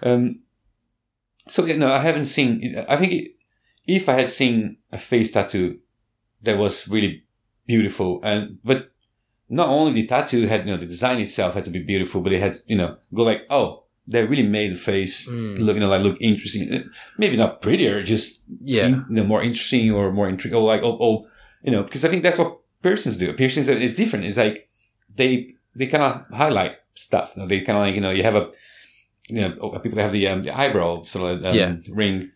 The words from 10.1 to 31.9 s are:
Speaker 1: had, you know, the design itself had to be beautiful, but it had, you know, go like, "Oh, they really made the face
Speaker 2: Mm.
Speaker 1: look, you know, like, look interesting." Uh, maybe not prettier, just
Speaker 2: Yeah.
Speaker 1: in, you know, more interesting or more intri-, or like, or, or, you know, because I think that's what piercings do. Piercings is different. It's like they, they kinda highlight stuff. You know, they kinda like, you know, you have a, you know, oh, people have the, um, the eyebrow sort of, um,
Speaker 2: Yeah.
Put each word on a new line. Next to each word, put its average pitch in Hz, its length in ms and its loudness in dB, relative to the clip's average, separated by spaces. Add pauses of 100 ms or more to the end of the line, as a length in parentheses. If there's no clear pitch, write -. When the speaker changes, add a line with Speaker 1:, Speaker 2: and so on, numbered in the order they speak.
Speaker 1:
had, 104 200 0
you 104 60 -4
know, 90 40 -4
the 87 80 -8
design 117 340 -2
itself 101 340 -2
had 98 120 -6
to 92 60 -10
be 87 100 -6
beautiful, 92 400 -2
but 95 120 0
it 92 80 0
had, 95 160 -2 (100)
you 113 80 0
know, 90 220 -2 (160)
go 113 100 2
like, 110 260 0
"Oh, - 360 -2 (200)
they 113 200 0
really 131 180 2
made 104 300 0
the 90 40 -8
face 98 520 -2
Speaker 2:
Mm. 113 300 -8
Speaker 1:
look, 107 160 2
you 107 40 -2
know, 104 80 2
like, 98 140 2
look 98 200 2
interesting." 104 520 0
Uh, - 100 -4 (340)
maybe 185 200 2
not - 240 0
prettier, 104 420 0
just 113 380 -2 (200)
Speaker 2:
Yeah. 117 260 0
Speaker 1:
in, 123 40 4 (180)
you 110 60 -2
know, 107 80 4
more 104 180 2
interesting 117 520 0
or 101 180 2
more 101 180 0
intri-, 92 240 -6
or 113 80 4
like, 110 220 4
or, 117 160 0
or, 110 280 2 (360)
you 135 80 0
know, 101 120 2
because 131 200 -6
I 165 60 4
think 175 140 0
that's 170 140 2
what 170 220 0 (240)
piercings 180 340 0
do. 87 160 -2
Piercings 131 360 0
is 120 260 2
different. 202 300 -2
It's 101 120 -4
like 107 300 0 (480)
they, 127 400 0 (200)
they 131 120 -2
kinda 139 460 0
highlight 113 440 0 (160)
stuff. - 420 -4
You 98 80 -10
know, 92 40 -8
they 95 140 0
kinda 104 180 0
like, 98 160 0
you 104 60 0
know, 95 100 0
you 92 120 0
have 107 120 4
a, - 160 2 (800)
you 110 120 -2
know, 92 200 -2
oh, - 180 -8
people 107 200 -4
have 104 120 0
the, 98 160 2
um, 95 160 -2
the - 140 -6
eyebrow 85 460 0
sort 90 340 -4
of, 87 80 -8
um, 92 100 0
Speaker 2:
Yeah. 90 200 2 (140)